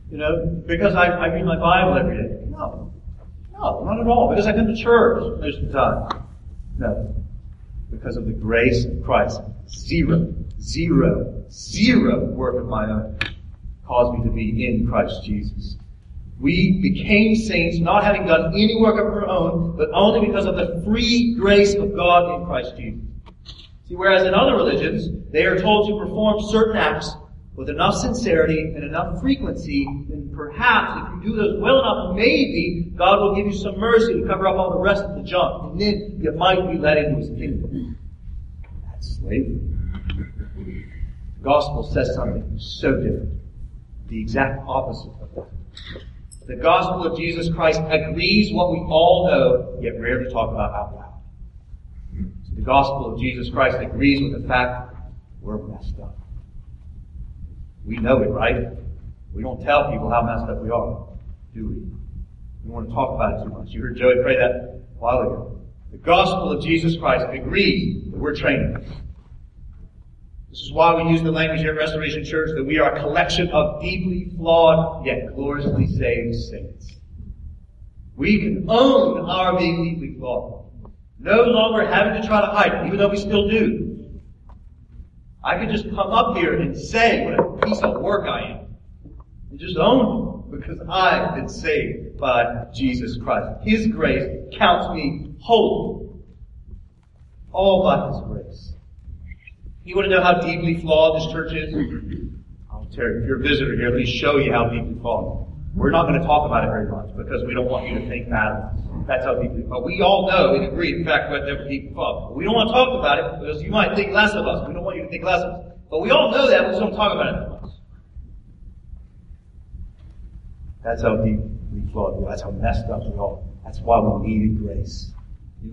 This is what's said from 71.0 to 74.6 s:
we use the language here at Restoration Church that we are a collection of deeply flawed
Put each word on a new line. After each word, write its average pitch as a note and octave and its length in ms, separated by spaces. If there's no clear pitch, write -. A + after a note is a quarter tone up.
we E3 80
use E3 120
the D#3+ 100
language D#3+ 280
here D#3 120
at D#3 60
Restoration D#3 480
Church D#3+ 280
that C3+ 80
we D3 160
are C#3 160
a C#3+ 60
collection D#3+ 480
of D3+ 320
deeply F#3 560
flawed D#3+ 720